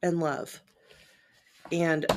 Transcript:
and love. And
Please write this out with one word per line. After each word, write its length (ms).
and 180
love. 400
And 340